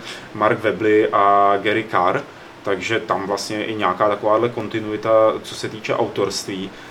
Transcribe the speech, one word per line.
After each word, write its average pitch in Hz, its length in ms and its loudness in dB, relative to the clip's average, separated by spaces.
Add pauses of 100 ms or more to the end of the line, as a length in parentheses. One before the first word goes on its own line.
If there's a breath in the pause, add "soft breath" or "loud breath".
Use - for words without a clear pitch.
(340 loud breath)
Mark 107 300 0
Webley 107 500 4
a 101 400 6 (100)
Gary 110 280 0
Carr, 95 280 2 (440 loud breath)
takže 101 360 -2
tam 95 280 -2
vlastně 101 300 -4
je 107 80 -4
i 110 100 -6
nějaká 101 340 2
takováhle 110 400 2
kontinuita, 107 600 -4 (320)
co - 120 -14
se - 140 -8
týče 113 260 -6
autorství. 98 760 -4 (220 loud breath)